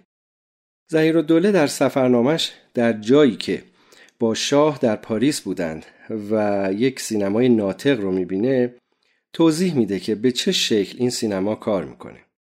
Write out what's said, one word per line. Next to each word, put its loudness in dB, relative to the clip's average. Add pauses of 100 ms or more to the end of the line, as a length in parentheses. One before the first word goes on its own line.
(920)
ظهیرالدوله 2
در 4
سفرنامه‌اش 0 (220)
در 0
جایی 4
که -6 (560)
با 0
شاه 2
در 2
پاریس -2
بودند -6 (460)
و 0
یک -2
سینمای 0
ناطق 0
رو -4
می‌بینه، -2 (580)
توضیح 2
می‌ده 0
که -2
به 0
چه -2
شکل 0
این 0
سینما -4
کار -4
می‌کنه. -18 (380)